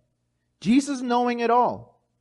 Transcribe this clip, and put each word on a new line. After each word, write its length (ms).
Jesus 400
knowing 400
it 100
all, 500